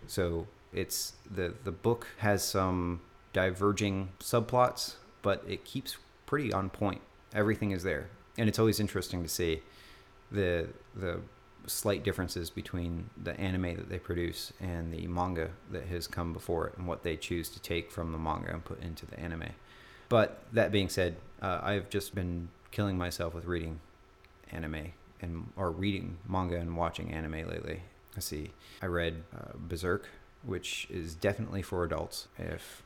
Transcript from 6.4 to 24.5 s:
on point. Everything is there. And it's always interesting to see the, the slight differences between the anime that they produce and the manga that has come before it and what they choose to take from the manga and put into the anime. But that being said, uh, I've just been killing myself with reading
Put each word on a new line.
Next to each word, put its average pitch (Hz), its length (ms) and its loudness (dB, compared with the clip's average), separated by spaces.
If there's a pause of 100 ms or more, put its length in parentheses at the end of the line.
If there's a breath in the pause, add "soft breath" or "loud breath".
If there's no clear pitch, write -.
on 95 160 2
point. 98 320 0 (320)
Everything 104 380 4
is 90 140 0
there. 90 260 0 (260)
And 113 100 4
it's 107 120 4
always 110 220 8
interesting 92 420 0
to 80 80 -4
see 82 320 2 (680 loud breath)
the, 90 380 4 (260)
the 87 260 -2 (460)
slight 98 380 2
differences 90 460 0
between 87 640 -2
the 90 240 -4
anime 92 360 0
that 85 120 -8
they 90 100 -4
produce 85 640 -2
and 85 320 -2
the 82 140 -4
manga 87 440 0 (200)
that - 160 -4
has 87 200 -2
come 85 280 -2
before 82 320 0
it - 100 -6
and 90 100 -6
what 85 160 -2
they 82 140 0
choose 85 320 -2
to - 120 -12
take 85 300 -2
from 82 220 -4
the 80 60 -4
manga 82 340 -2
and 82 100 -6
put - 200 -10
into 82 240 -8
the - 120 -12
anime. 82 300 -6 (640 loud breath)
But 113 320 6 (100)
that 110 180 6
being 98 200 4
said, 87 260 2 (240)
uh, 90 220 0
I've 101 260 0
just - 260 -2
been 87 360 -2 (200)
killing 101 280 2
myself 87 360 0
with 85 120 -6
reading 82 340 0 (720)